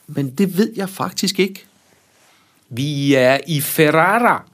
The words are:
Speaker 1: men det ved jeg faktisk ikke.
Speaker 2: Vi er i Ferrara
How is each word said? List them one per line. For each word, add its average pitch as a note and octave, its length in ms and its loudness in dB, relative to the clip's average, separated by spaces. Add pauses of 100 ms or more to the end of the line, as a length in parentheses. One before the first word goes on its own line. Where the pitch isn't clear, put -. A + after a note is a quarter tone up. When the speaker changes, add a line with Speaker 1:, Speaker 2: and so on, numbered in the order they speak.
Speaker 1:
men D3 280 -6
det F3+ 220 0
ved A3 180 0
jeg F#3+ 140 -6
faktisk - 500 -4
ikke. G3 260 -4 (1040)
Speaker 2:
Vi C#3 440 -2
er C3 240 4 (100)
i D#3 140 -2
Ferrara D#3+ 840 2 (100)